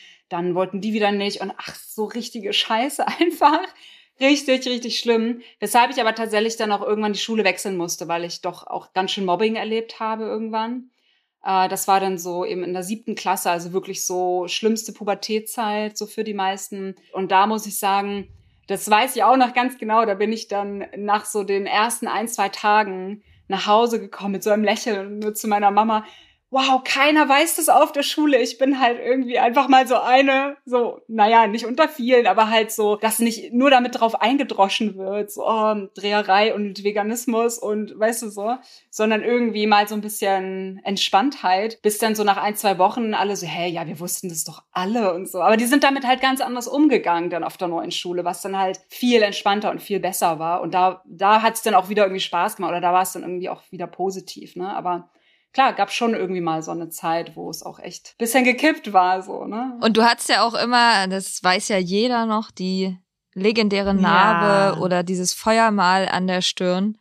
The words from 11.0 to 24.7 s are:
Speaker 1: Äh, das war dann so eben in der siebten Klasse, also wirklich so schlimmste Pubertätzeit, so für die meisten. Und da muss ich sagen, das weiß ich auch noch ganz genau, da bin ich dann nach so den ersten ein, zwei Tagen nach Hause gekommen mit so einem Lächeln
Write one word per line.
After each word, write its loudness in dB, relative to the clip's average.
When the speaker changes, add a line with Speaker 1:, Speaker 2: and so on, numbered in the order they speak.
Speaker 1:
Äh, 2
das -6
war 4
dann -2
so -6
eben -6
in -6
der -6
siebten -8
Klasse, -2
also -4
wirklich -6
so -2
schlimmste -2
Pubertätzeit, -4
so -8
für -8
die -6
meisten. -6
Und -4
da 6
muss -2
ich -6
sagen, -2
das -6
weiß 4
ich 0
auch 6
noch 2
ganz -2
genau, 2
da 0
bin 0
ich -8
dann -6
nach -2
so -4
den -2
ersten -2
ein, -4
zwei -2
Tagen 0
nach -4
Hause 4
gekommen -8
mit -6
so 0
einem 4
Lächeln -2